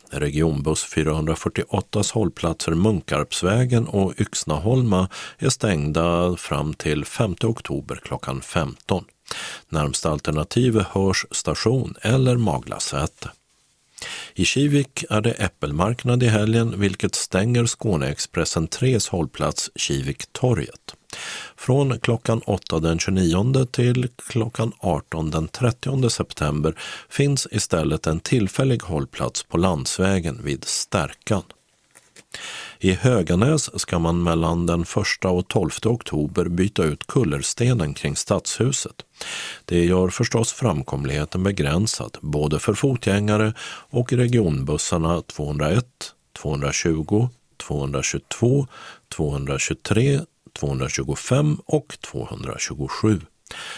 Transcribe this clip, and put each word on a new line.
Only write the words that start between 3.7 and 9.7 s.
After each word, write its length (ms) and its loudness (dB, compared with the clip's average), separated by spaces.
och 300 0
Yxnaholma 920 2
är 120 0
stängda 880 2
fram 360 -4
till 320 -2
femte 420 -2
oktober 560 -4
klockan 380 -6
femton. 640 -4
Närmsta 400 0